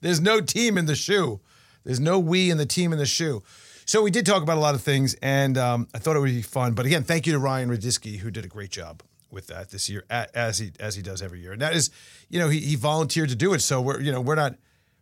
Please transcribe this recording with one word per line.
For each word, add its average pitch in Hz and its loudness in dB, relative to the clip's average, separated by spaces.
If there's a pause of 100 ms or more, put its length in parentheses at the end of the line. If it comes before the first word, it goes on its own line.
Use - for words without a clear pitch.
there's 175 2
no 214 4
team 220 2
in 170 0
the 151 0
shoe. 170 0 (460)
There's 127 -2
no 175 4
we 180 2
in 160 2
the 147 0
team 175 0
in 156 -2
the 143 0
shoe. 135 -2 (440)
So 220 4
we 208 4
did 196 2
talk 190 4
about 160 2
a - 2
lot 147 4
of 117 -2
things, 135 2
and, 135 2
um, 120 0
I 117 -10
thought 156 2
it - 4
would 135 2
be 120 -2
fun. 123 -2
But 123 -2
again, 151 2
thank 165 0
you 165 2
to 143 2
Ryan 131 0
Radisky, 110 -4
who 101 -8
did 107 -8
a 92 -14
great 101 -14
job 80 -14 (300)
with 95 -16
that 90 -14
this 98 -6
year, 101 -8
a-, 117 -2 (100)
as 113 0
he, 104 -8
as 104 -8
he 101 -10
does 95 -10
every 90 -12
year. 90 -14
And 110 -8
that 160 0
is, 165 2 (380)
you 175 -4
know, 160 4
he, 156 4
he 147 0
volunteered 151 0
to 123 -2
do 180 2
it. 151 2
So 131 0
we're, 135 -2
you 143 0
know, 127 0
we're 139 0
not, 143 2 (460)